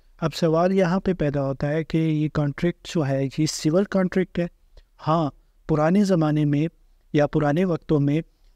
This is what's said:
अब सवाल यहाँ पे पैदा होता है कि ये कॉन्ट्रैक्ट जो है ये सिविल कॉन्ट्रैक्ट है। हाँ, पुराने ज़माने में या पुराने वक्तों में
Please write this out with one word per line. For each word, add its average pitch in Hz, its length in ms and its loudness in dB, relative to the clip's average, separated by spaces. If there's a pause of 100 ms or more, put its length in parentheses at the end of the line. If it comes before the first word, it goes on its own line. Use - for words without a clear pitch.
(200)
अब 160 120 -2
सवाल 165 400 0
यहाँ 190 280 2
पे 190 140 -2
पैदा 143 260 -2
होता 139 260 -4
है 156 180 -2
कि 165 140 -2
ये 156 300 0
कॉन्ट्रैक्ट 151 640 -4
जो 165 80 0
है 135 240 -2
ये 156 200 -2
सिविल 170 380 0
कॉन्ट्रैक्ट 185 540 -2
है। 175 100 -4 (480)
हाँ, 156 360 0 (360)
पुराने 160 360 2
ज़माने 156 400 2
में 147 240 0 (460)
या 147 120 4
पुराने 151 380 0
वक्तों 160 360 0
में 143 220 2 (340)